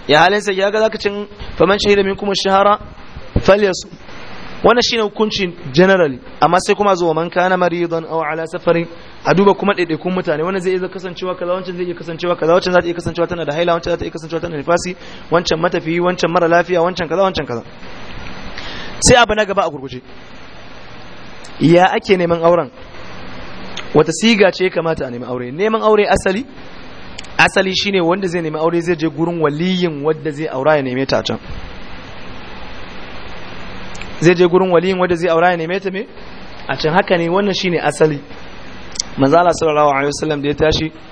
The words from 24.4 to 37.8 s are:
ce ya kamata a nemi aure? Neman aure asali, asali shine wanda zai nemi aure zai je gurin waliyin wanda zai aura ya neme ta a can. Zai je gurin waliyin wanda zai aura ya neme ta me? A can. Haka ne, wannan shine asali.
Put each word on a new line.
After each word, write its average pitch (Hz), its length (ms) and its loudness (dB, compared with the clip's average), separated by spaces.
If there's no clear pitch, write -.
ce 185 120 -2
ya 185 60 2
kamata 160 380 -2
a - 40 -8
nemi 120 140 -8
aure? 123 260 -6
Neman 214 300 0
aure 214 260 4
asali, 190 380 0
asali 185 380 4
shine 196 260 0
wanda 185 260 0
zai 170 140 -2
nemi 156 180 -4
aure 170 220 0
zai 170 140 0
je 156 140 -2
gurin 165 320 -2
waliyin 160 600 0
wanda 156 280 -2
zai 147 160 -6
aura 139 280 2
ya 147 60 2
neme 131 240 -2
ta 123 140 2
a 104 40 -4
can. 113 160 -4
Zai 170 160 6
je 180 120 6
gurin 180 240 4
waliyin 180 280 4
wanda 180 160 2
zai 170 140 -2
aura 165 220 4
ya 175 60 0
neme 170 220 -2
ta 190 120 -4
me? 190 160 -6
A 135 100 -4
can. 156 160 0
Haka 190 240 2
ne, 170 120 0
wannan 196 240 2
shine 175 260 0
asali. 156 400 2